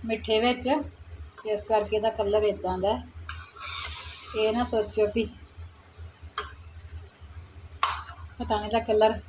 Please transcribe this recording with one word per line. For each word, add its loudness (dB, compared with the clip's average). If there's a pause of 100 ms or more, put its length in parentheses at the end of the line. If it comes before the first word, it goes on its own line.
ਮਿੱਠੇ 2
ਵਿੱਚ, 2 (760)
ਇਸ -2
ਕਰਕੇ 4
ਇਹਦਾ 4
ਕਲਰ 2
ਇੱਦਾਂ 2
ਦਾ। 4 (1400)
ਇਹ 6
ਨਾ 4
ਸੋਚਿਓ 2
ਵੀ 2 (3000)
ਪਤਾ 0
ਨਹੀਂ -2
ਇਹਦਾ 2
ਕਲਰ 6 (100)